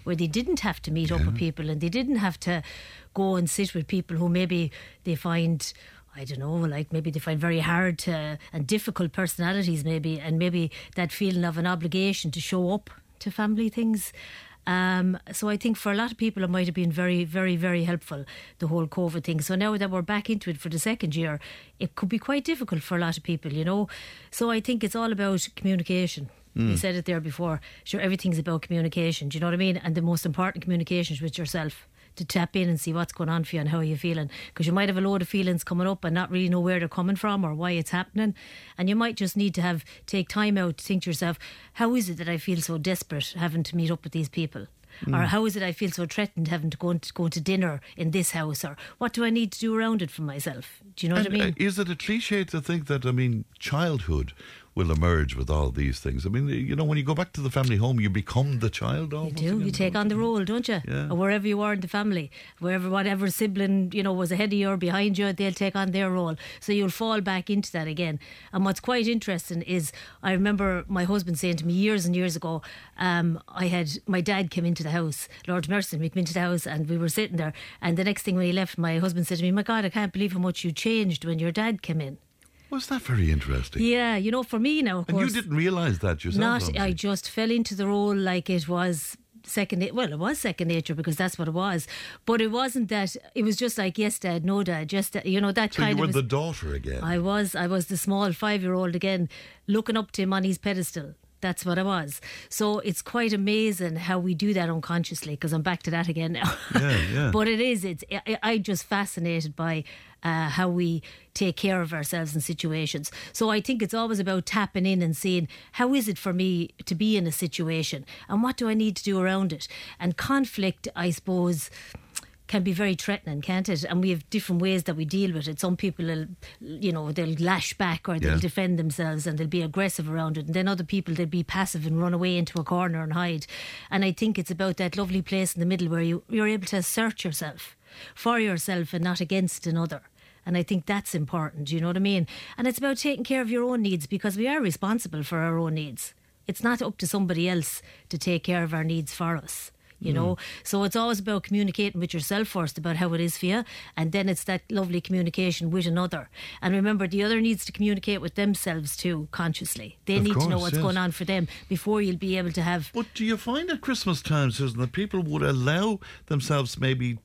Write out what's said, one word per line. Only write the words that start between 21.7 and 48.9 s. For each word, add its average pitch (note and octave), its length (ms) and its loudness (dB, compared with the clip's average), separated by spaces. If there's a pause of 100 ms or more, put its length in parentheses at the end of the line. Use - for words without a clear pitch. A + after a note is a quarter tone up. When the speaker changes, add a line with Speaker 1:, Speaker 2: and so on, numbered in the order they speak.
Speaker 1:
it - 140 -4
could G3+ 120 -2
be A3 100 0
quite C#4 280 -2
difficult A#3+ 360 -2
for - 140 -4
a E3+ 60 2
lot E3 160 0
of D#3 60 -10
people, D#3+ 280 -4
you D#3 140 -2
know. F#3+ 240 0 (420)
So A#3 200 0
I A3+ 100 2
think A#3+ 200 0
it's G#3 140 -2
all A3+ 160 0
about G3 460 0
communication. F3+ 720 0 (260)
You A2+ 200 4
Speaker 2:
Mm. - 20 2
Speaker 1:
said F#3 180 0
it F3+ 80 -2
there F3 160 0
before. D#3+ 400 -2 (240)
Sure, - 160 -4
everything's F#3 380 2
about D#3+ 240 0
communication. E3 680 0
Do C#3 80 -4
you D#3 60 -2
know E3+ 60 2
what F3 60 2
I F3 40 0
mean? F#3 180 2
And E3 200 -2
the E3+ 60 2
most E3+ 240 2
important F3+ 380 -2
communication E3+ 520 0
is C3 60 -8
with D#3 160 -4
yourself, D#3 480 -4 (300)
to - 80 -8
tap E3+ 320 0
in F#3 140 4
and E3 100 2
see E3 140 -2
what's E3+ 180 -2
going E3 160 -4
on E3 160 2
for E3+ 120 -6
you D#3+ 40 2
and D3+ 100 0
how E3 100 2
you're D#3 180 0
feeling. D#3+ 320 -2 (240)
'Cause D#3+ 140 0
you E3+ 40 2
might G3 160 4
have F#3+ 120 2
a - 20 2
load G3 220 2
of E3 40 -4
feelings F3+ 360 0
coming F3+ 240 0
up G3 180 -2
and E3 80 0
not F3+ 160 0
really F#3 180 2
know F3+ 120 4
where F3+ 180 2
they're E3+ 100 0
coming F#3+ 280 0
from G3+ 280 0
or D#3 120 0
why F3 160 -2
it's E3 180 0
happening. G3+ 460 0 (420)
And F#3 100 0
you G3+ 80 2
might A3+ 200 2
just F#3+ 200 -2
need G3+ 200 2
to F3 80 0
have, F3 200 0 (220)
take F#3+ 240 0
time G#3 260 2
out F3+ 220 2
to - 80 -16
think F#3+ 180 0
to F3+ 60 -2
yourself, E3+ 300 0 (340)
"How A#3 220 2
is G#3+ 140 2
it E3 80 -4
that E3 120 -4
I E3+ 80 0
feel E3 240 0
so E3 160 -2
desperate D#3 580 -2
having E3 280 0
to E3 120 -4
meet E3 140 2
up E3 140 -2
with D#3+ 100 -10
these D#3+ 160 0
people?" D3 380 -4 (400)
Or, C3+ 60 2
Speaker 2:
Mm. - 160 6
Speaker 1:
"How A3 180 4
is G3 80 0
it G3 80 -2
I F3+ 80 -2
feel F#3 180 -2
so F3 160 -2
threatened E3+ 440 -2
having D#3+ 200 0
to D3 80 -8
go F3 140 0
and, E3+ 240 -2
go E3+ 140 0
to D#3+ 120 -4
dinner F3+ 400 0 (160)
in E3 140 0
this F3+ 220 2
house?" D3+ 300 -2
Or, D3 140 -8 (220)